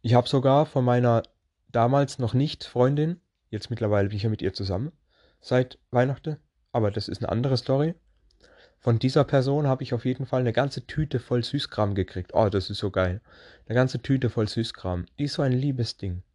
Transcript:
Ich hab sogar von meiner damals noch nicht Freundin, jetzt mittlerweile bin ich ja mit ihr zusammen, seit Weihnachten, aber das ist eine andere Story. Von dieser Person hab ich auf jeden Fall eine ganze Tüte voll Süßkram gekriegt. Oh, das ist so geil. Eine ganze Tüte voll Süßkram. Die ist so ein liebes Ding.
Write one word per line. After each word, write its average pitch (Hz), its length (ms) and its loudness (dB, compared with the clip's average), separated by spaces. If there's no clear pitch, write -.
Ich 117 120 2
hab 120 160 4
sogar 135 360 4
von 131 200 0
meiner 123 380 2
damals 131 500 2
noch 120 140 -2
nicht 139 300 -2
Freundin, 147 560 0
jetzt - 200 -10
mittlerweile 104 400 2
bin 107 80 -4
ich 98 60 -4
ja 113 60 0
mit 107 120 -4
ihr - 120 -2
zusammen, 98 380 -4
seit 127 380 -2
Weihnachten, 131 460 -2
aber 107 200 0
das 104 160 -6
ist - 140 -8
eine - 80 -4
andere 127 280 0
Story. 143 380 0
Von 117 200 2
dieser 131 240 2
Person 139 420 2
hab 131 160 0
ich 123 120 -6
auf 117 100 -6
jeden 127 220 -2
Fall 127 160 -2
eine 120 100 0
ganze 135 340 -2
Tüte 147 340 -4
voll 123 220 -2
Süßkram 107 540 -2
gekriegt. 92 380 -4
Oh, 110 160 4
das 98 200 -2
ist 101 100 -8
so 101 120 -4
geil. 92 300 0
Eine 113 100 -6
ganze 127 260 0
Tüte 127 280 0
voll 107 200 -2
Süßkram. 92 560 -4
Die 143 60 -4
ist 143 120 -6
so 156 60 -2
ein 131 120 2
liebes 127 420 -2
Ding. 92 260 -6